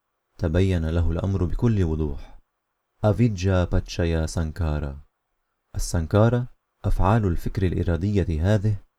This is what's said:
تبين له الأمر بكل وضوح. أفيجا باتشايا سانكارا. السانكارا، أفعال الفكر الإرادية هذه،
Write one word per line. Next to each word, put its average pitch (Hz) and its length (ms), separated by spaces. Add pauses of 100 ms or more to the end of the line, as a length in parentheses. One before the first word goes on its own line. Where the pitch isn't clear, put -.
(380)
تبين 87 520
له 82 220
الأمر 90 340
بكل 104 380
وضوح. 78 560 (640)
أفيجا 95 600
باتشايا 85 640
سانكارا. 76 720 (760)
السانكارا، 107 720 (380)
أفعال 101 400
الفكر 92 400
الإرادية 90 880
هذه، 104 220 (220)